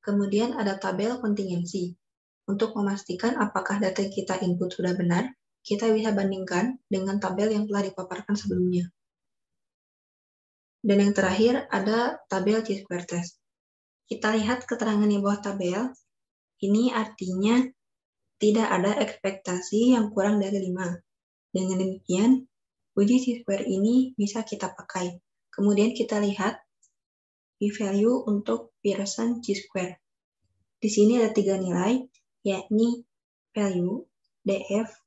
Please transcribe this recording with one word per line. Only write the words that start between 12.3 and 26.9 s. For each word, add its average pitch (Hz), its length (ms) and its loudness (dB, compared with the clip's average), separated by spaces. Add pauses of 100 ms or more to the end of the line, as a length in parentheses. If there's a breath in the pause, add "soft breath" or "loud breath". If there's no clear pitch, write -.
tabel 202 320 0
Chi-square 185 480 -8
test. 175 320 -6 (640)
Kita - 240 -2
lihat 226 400 -2
keterangan 214 400 0
di 202 80 2
bawah 202 240 0
tabel. 196 480 -2 (720)
Ini 220 320 2
artinya 208 720 0 (720)
tidak 214 320 4
ada 190 320 2
ekspektasi 208 960 0
yang 208 160 0
kurang 208 240 2
dari 196 240 -2
lima. 180 320 -4 (560)
Dengan 185 320 -2
demikian, 190 640 2 (480)
uji 208 240 4
Chi-square 240 480 -2
ini 226 480 2
bisa 214 320 -2
kita 196 240 -6
pakai. 175 480 -8 (320)
Kemudian 202 400 4
kita 220 320 -2
lihat 202 400 -2 (960)